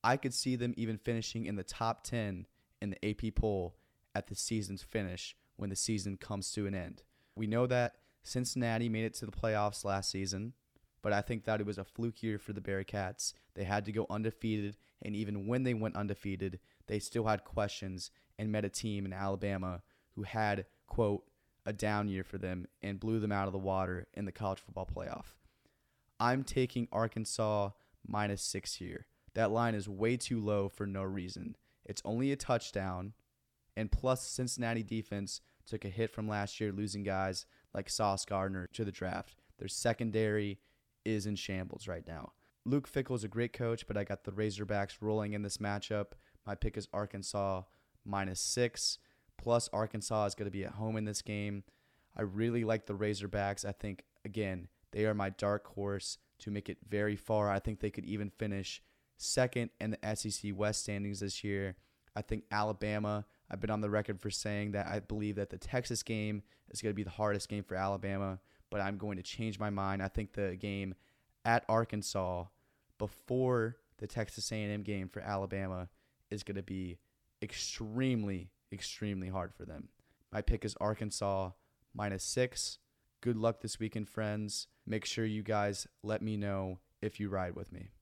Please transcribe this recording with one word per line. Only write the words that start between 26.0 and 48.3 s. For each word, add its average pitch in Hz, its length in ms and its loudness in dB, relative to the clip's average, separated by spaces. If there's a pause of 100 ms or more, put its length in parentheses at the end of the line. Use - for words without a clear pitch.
I'm 127 240 6
taking 127 480 2
Arkansas 107 800 2 (380)
minus 104 340 0
six - 340 -4
here. - 300 -8 (280)
That 110 180 4
line 113 240 4
is 98 120 -2
way 110 300 2
too 120 220 0
low 104 300 4
for - 160 -4
no 98 180 -2
reason. 95 520 -4 (300)
It's - 180 -6
only 123 280 2
a 139 40 4
touchdown, 98 800 0 (640)
and 107 140 0
plus 127 360 2
Cincinnati 117 560 0
defense 101 580 -2 (240)
took - 200 -6
a 98 40 -2
hit 107 220 0
from 107 160 -4
last 104 320 -2
year, 107 120 2
losing 101 320 -2
guys 95 420 0 (280)
like 98 160 -4
Sauce 98 360 4
Gardner 95 480 0
to 113 100 0
the 101 80 0
draft. - 440 -4 (220)
Their - 100 -6
secondary 107 920 2 (460)
is 107 200 2
in 104 100 2
shambles - 520 -4
right 87 180 -6
now. 80 280 -10 (320)
Luke 139 260 2
Fickell 131 240 0
is 107 80 -2
a 107 60 -4
great 113 240 0
coach, 117 340 0
but 101 100 -2
I 101 60 2
got 98 200 -4
the 98 80 -6
Razorbacks 101 720 0
rolling 107 320 2
in 104 80 0
this 101 160 -2
matchup. 104 540 0 (340)
My 101 100 -4
pick 107 220 0
is 101 160 -4
Arkansas 98 680 0 (400)
minus 98 380 0